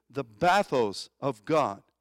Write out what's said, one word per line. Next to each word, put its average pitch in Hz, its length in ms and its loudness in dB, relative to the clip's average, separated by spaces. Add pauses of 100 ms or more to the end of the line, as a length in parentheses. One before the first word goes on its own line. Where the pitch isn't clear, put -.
(100)
the 135 140 -6
bathos 127 840 0 (100)
of 131 240 -6
God. 127 380 0 (180)